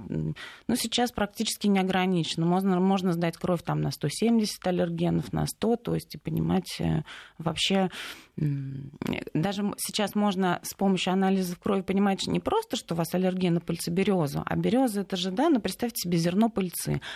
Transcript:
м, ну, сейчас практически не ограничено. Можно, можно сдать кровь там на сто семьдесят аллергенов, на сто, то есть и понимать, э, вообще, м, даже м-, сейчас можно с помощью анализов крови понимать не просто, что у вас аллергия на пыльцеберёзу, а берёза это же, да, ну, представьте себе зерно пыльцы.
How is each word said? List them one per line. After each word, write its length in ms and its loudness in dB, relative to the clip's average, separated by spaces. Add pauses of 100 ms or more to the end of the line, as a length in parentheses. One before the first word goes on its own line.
(100)
м, 260 -2 (320)
ну, 80 2
сейчас 340 0
практически 580 -2
не 100 6
ограничено. 640 2
Можно, 360 4
можно 320 4
сдать 260 0
кровь 240 0
там 180 -2
на 100 0
сто 200 -4
семьдесят 560 0
аллергенов, 680 0
на 140 0
сто, 300 0
то 180 -4
есть 200 -6
и 40 -14
понимать, 600 -2
э, 220 0 (360)
вообще, 500 0 (500)
м, 540 -4 (420)
даже 280 0
м-, 160 -2
сейчас 360 -4
можно 480 2
с 120 -12
помощью 400 2
анализов 440 2
крови 220 0
понимать 460 2
не 140 0
просто, 360 -2
что 180 -6
у 40 0
вас 160 -2
аллергия 360 2
на 100 4
пыльцеберёзу, 840 0
а 120 -4
берёза 440 2
это 160 -4
же, 140 -2
да, 180 2
ну, 120 6
представьте 480 -4
себе 100 2
зерно 320 2
пыльцы. 500 -4 (160)